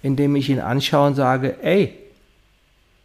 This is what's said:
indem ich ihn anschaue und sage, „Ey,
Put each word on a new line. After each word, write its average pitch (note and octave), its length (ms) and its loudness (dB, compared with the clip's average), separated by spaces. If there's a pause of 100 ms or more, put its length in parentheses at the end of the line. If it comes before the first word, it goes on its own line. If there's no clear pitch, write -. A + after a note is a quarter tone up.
indem C#3+ 360 0
ich C#3 120 -2
ihn C3 120 0
anschaue C#3 460 0
und C#3 80 0
sage, C3 460 0
„Ey, F#3 320 0 (1120)